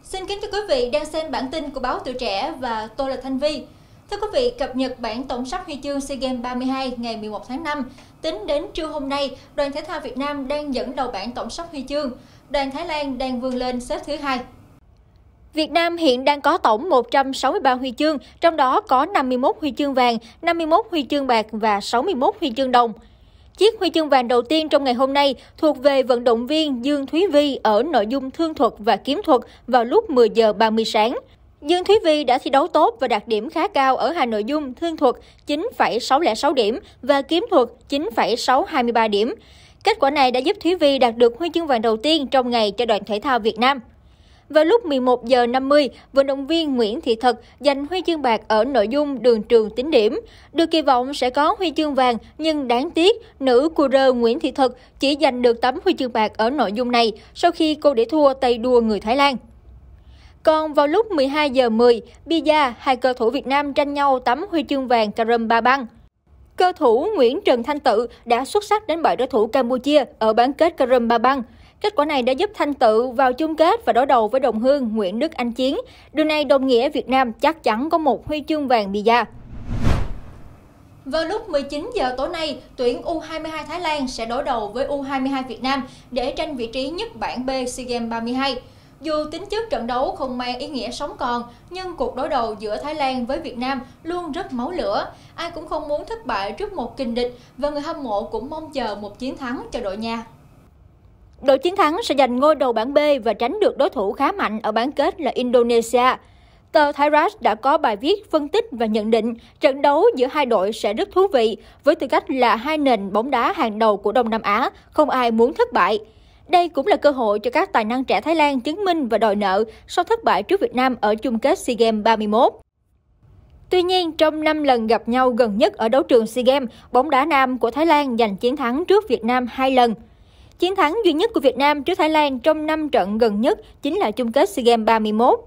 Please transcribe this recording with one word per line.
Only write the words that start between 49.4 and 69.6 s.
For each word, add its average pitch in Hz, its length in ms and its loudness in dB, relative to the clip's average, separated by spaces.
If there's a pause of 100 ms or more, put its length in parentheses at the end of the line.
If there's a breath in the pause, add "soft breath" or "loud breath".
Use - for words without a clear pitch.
trường 220 280 2
tính 254 200 -6
điểm. 254 300 2 (320 loud breath)
Được 330 140 2
kỳ 320 160 0
vọng 262 320 0
sẽ 254 160 -2
có 294 280 0
huy 311 180 -2
chương 302 180 -2
vàng, 247 220 2 (220 loud breath)
nhưng 302 300 -4
đáng 254 220 0
tiếc, 359 260 2 (240 loud breath)
nữ 262 280 4
cua 320 240 0
rơ 269 200 6
Nguyễn 240 280 0
Thị 277 100 -2
Thật 254 260 0 (240 loud breath)
chỉ 277 200 0
giành 254 220 2
được 233 180 2
tấm 254 240 0
huy 370 100 2
chương 240 180 -4
bạc 220 240 0
ở 226 140 2
nội 254 220 -2
dung 240 180 -4
này 233 220 2 (220 loud breath)
sau 349 160 2
khi 320 240 0
cô 294 200 2
để 226 100 2
thua 285 300 4
tay 247 240 0
đua 240 220 4
người 214 200 0
Thái 220 160 0
Lan. 277 200 2 (1080 soft breath)
Còn 311 320 2
vào 285 120 4
lúc 415 240 0
mười 285 180 2
hai 294 220 0
giờ 247 180 2
mười, 233 320 4 (260 loud breath)
Bia, 302 520 2
hai 269 180 0
cơ 254 160 0
thủ 240 180 0
Việt 269 160 -6
Nam 285 280 -2
tranh 285 200 0
nhau 285 240 2
tấm 254 320 -2
huy 320 180 -2
chương 269 200 -4
vàng 226 240 2
Karam 226 360 0
Ba 226 120 4
Băng. 254 260 0 (720)
Cơ 370 160 2
thủ 285 440 2
Nguyễn 269 240 2
Trần 262 220 2
Thanh - 180 -4
Tự 233 260 2 (180 loud breath)
đã 233 200 0
xuất 415 200 -2
sắc 427 220 -2
đánh 320 160 -2
bại 196 140 2
đối 247 120 -2
thủ 226 180 2
Campuchia 262 580 2 (140)